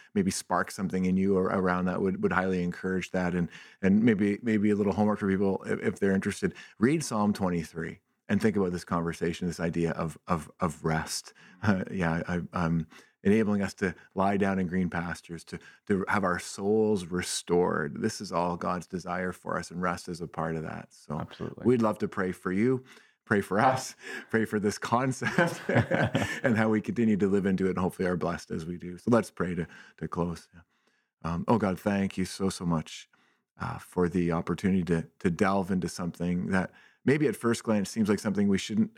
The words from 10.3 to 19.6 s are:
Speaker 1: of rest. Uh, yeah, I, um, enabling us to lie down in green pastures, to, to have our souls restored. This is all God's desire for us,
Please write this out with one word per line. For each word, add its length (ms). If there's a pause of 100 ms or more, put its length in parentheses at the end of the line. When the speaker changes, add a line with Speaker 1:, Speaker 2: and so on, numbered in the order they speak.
Speaker 1:
of 240
rest. 480 (320)
Uh, 260
yeah, 380
I, 140 (100)
um, 340 (380)
enabling 380
us 120
to 220 (200)
lie 220
down 220
in 80
green 220
pastures, 560
to, 120 (300)
to 220
have 160
our 120
souls 680
restored. 960
This 200
is 120
all 240
God's 280
desire 460
for 260
us, 140